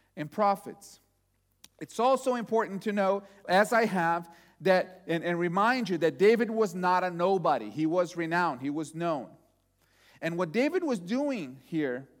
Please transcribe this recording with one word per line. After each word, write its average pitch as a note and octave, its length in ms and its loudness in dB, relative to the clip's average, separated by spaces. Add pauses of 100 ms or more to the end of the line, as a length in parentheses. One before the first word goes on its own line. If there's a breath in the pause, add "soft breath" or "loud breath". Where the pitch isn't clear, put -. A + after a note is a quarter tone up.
(180)
in D3+ 100 -8
profits. G3 720 -2 (800)
It's - 220 -6
also C4 340 2
important A3 460 -2
to A3 100 -4
know, G3 320 0 (240 loud breath)
as G3 240 4
I A#3 140 4
have, E3+ 440 0 (300 loud breath)
that, F#3 480 2
and, E3 160 -2
and E3+ 160 -2
remind G3+ 480 0
you F3+ 120 -2
that D3 200 0
David A3 320 4
was G#3+ 240 -2
not F3+ 300 2
a F#3 40 -2
nobody. E3+ 600 0
He C#3+ 160 -2
was E3 320 0
renowned. E3 420 0
He C3+ 100 -6
was D3 240 -6
known. D#3+ 340 -4 (920 soft breath)
And E3+ 160 -4
what F3 140 -4
David D4+ 320 0
was C4 160 -2
doing F3+ 640 -6
here C3+ 460 -4 (100)